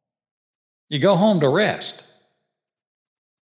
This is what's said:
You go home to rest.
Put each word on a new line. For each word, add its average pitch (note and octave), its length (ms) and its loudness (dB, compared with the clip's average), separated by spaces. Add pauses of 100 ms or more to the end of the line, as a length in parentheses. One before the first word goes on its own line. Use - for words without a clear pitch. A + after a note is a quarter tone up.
(880)
You D3 80 -6
go F3+ 180 2
home F#3+ 260 2
to C#3+ 80 2
rest. D#3 540 -4 (1400)